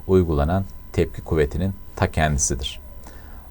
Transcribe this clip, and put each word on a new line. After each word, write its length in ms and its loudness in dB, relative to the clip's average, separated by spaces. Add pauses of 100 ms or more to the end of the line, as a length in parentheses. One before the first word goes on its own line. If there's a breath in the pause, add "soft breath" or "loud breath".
uygulanan 580 4 (280)
tepki 300 0
kuvvetinin 520 2 (220)
ta 140 2
kendisidir. 720 0 (720 loud breath)